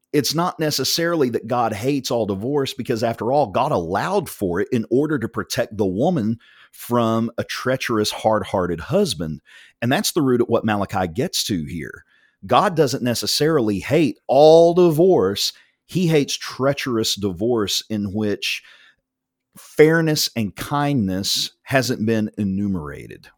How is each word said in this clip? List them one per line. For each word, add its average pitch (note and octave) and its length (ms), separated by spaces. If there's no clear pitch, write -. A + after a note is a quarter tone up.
it's C#3+ 220
not E3+ 240
necessarily D#3 720
that A2+ 160
God A#2 260
hates B2 380
all A#2 160
divorce, B2 460
because A#2 320
after A2+ 260
all, C#3 180
God A#2+ 240
allowed A#2 560
for F2+ 320
it - 120
in A#2 180
order D3 280
to A2 100
protect A2+ 480
the G2+ 100
woman A2+ 520
from A2+ 680
a G#2 60
treacherous, B2 680
hard-hearted F#2+ 680
husband. F2 600
And A#2+ 100
that's D3+ 200
the E3+ 100
root B2 180
of A#2 80
what - 160
Malachi G2 440
gets A#2+ 360
to F2 200
here. D2+ 400
God D#3+ 300
doesn't C#3 260
necessarily A#2 800
hate C#3+ 460
all D#3+ 460
divorce. E3 800
He F3 200
hates D#3 300
treacherous B2+ 800
divorce G2+ 760
in G2+ 240
which G#2 480
fairness D#3 800
and G#2 180
kindness B2 960
hasn't B2 440
been A2 320
enumerated, F#2+ 1000